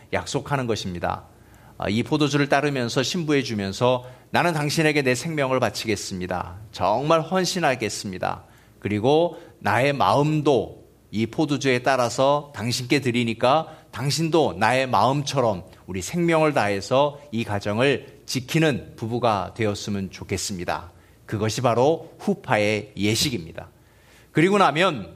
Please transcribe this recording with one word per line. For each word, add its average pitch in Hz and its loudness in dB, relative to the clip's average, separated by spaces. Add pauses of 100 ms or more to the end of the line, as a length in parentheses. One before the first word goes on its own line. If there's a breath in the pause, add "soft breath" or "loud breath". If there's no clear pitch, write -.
(140 loud breath)
약속하는 127 -4
것입니다. 92 -4 (520 soft breath)
아, 87 -4
이 110 0
포도주를 143 0
따르면서 139 0
신부해 147 0
주면서 120 0 (260 loud breath)
나는 160 2
당신에게 151 0
내 127 2
생명을 135 -2
바치겠습니다. 92 -4 (140)
정말 135 2
헌신하겠습니다. 127 -2 (360 soft breath)
그리고 143 2 (200 loud breath)
나의 120 2
마음도 135 2 (240)
이 113 0
포도주에 131 0
따라서 135 2
당신께 120 -2
드리니까 123 0 (180 loud breath)
당신도 143 0
나의 123 2
마음처럼 120 2 (220 loud breath)
우리 95 -6
생명을 165 2
다해서 127 0 (100)
이 113 -2
가정을 107 0 (100)
지키는 135 0
부부가 110 -2
되었으면 101 -4
좋겠습니다. 87 -6 (340 soft breath)
그것이 110 -2
바로 123 2
후파의 107 0
예식입니다. 104 -2 (640 soft breath)
그리고 196 4
나면 151 2